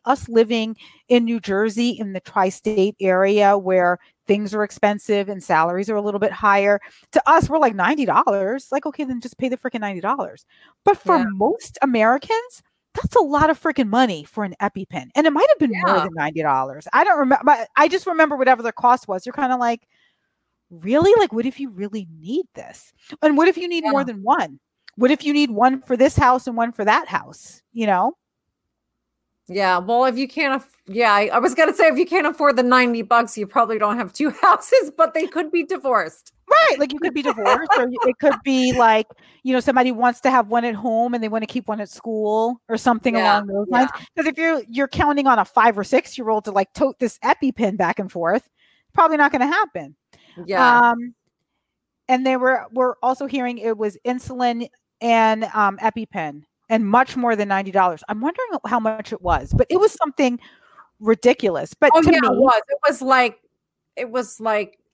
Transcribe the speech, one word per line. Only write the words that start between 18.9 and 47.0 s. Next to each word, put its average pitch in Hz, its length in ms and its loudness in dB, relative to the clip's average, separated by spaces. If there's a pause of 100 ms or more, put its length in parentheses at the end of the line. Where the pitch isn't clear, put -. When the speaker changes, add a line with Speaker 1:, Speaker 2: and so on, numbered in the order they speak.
Speaker 1:
was. 185 180 -8
You're 247 80 -12
kinda 254 220 -2
like, 240 300 -4 (840)
"Really? 240 480 2
Like, 392 140 0
what 233 140 -4
if 269 140 -8
you 269 100 -10
really 202 380 -10 (100)
need 220 360 -6
this? - 380 -20 (300)
And 302 140 2
what 330 120 4
if 359 100 2
you 349 100 -8
need 339 180 -4
more 277 140 0
Speaker 2:
Yeah. 269 40 -4
Speaker 1:
than 220 180 -10
one? 208 380 -2 (360)
What 247 140 2
if 302 140 -2
you 294 100 -2
need 294 160 0
one 254 320 2
for - 140 -4
this 262 200 4
house 254 300 2
and 240 100 -8
one 233 160 -2
for 214 140 -6
that 247 220 2
house?" - 540 -10 (100)
You 226 140 -4
know? 202 300 0 (1300)
Speaker 2:
Yeah. 185 300 0
Well, 233 280 2
if 247 120 -2
you 269 80 -4
can't 277 280 -4
aff-, - 340 -10
yeah, 214 240 2
I, 208 160 4
I - 100 0
was 233 160 0
gonna 320 200 2
say, 349 120 4
if 294 100 2
you 349 100 0
can't 339 200 0
afford 294 300 0
the 254 80 2
ninety 247 380 2
bucks, 233 360 0
you 208 80 -6
probably 220 320 0
don't 208 180 -2
have 214 160 -8
two 294 180 -2
<laughs> - 120 -10
houses, 392 540 4
but 320 180 2
they 320 120 -2
could 311 260 -6
be 339 120 0
divorced. 254 680 -4 (160)
Speaker 1:
Right. 622 300 4
Like, 277 140 -2
you 294 80 -10
could 320 140 -4
be 294 80 -4
divorced, 294 540 0
or - 120 0 (160)
it - 160 0
could 285 240 0
be, 254 280 0
like, 226 340 2 (360)
you 262 100 -4
know, 254 80 0
somebody 254 320 0
wants 240 300 -2
to 262 80 0
have 240 180 2
one 233 160 -2
at 233 120 -4
home 226 380 -2
and 233 80 -4
they 220 60 -4
wanna 220 180 -4
keep - 220 -8
one 214 120 -6
at 202 80 -10
school 220 800 -4
or 226 80 -2
something 233 380 0
Speaker 2:
Yeah, 208 200 2
Speaker 1:
along 208 140 0
those 196 200 -4
lines. 247 260 2
Speaker 2:
yeah. - 100 -16 (120)
Speaker 1:
'Cause 311 100 -2
if 320 120 -4
you're, 320 300 0
you're 262 200 -2
counting 285 380 0
on 247 120 4
a 190 60 2
five 220 340 2
or 202 60 -4
six-year-old 220 640 -2
to, 214 60 -8
like, 190 200 0
tote 269 260 -2
this 240 220 -6